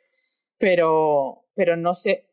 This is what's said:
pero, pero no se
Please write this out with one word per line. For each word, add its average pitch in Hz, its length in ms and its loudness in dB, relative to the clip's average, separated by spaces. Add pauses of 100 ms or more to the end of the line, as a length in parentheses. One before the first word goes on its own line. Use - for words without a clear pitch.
(580)
pero, 160 840 0 (100)
pero 175 220 0
no 170 180 -2
se 190 380 -4